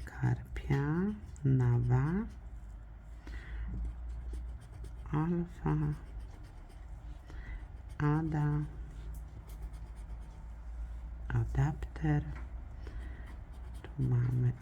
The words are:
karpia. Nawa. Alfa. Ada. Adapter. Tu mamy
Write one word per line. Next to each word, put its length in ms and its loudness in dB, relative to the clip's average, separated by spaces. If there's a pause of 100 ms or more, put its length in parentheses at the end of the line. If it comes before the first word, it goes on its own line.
karpia. 1080 2 (320)
Nawa. 680 6 (3000)
Alfa. 640 2 (2250)
Ada. 640 4 (2750)
Adapter. 920 4 (1600)
Tu 200 -2
mamy 600 6